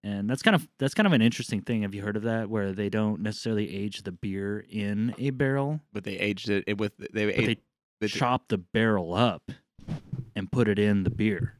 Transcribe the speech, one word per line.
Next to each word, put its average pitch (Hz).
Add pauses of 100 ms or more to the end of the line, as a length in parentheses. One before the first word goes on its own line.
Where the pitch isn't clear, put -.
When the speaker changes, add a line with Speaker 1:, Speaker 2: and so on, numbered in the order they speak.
Speaker 1:
and 101
that's 131
kind 220
of, - (100)
that's 135
kind 208
of 180
an 113
interesting 113
thing. 113
Have 101
you 101
heard 104
of 104
that, 113
where 101
they 101
don't 107
necessarily 107
age 101
the 95
beer 98
in 104
a 139
barrel, 139 (120)
Speaker 2:
But 101
they 98
aged 101
it, 98
it 101
with, 104
they -
Speaker 1:
but 104
Speaker 2:
aged, 110
Speaker 1:
they 117 (440)
Speaker 2:
they 107
Speaker 1:
chop 123
the 104
barrel 95
up 110 (880)
and 95
put 120
it 101
in 104
the 87
beer? 104